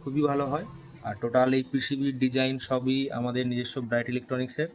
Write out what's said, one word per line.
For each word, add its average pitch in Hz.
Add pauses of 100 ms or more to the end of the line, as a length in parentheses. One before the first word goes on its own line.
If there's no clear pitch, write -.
খুবই 143
ভালো 143
হয়। 147 (380)
আর 104
টোটাল 127
এই 131
পিসিবির 135
ডিজাইন 131
সবই 131
আমাদের 123
নিজস্ব 120
ব্রাইট 120
ইলেকট্রনিক্সের। 127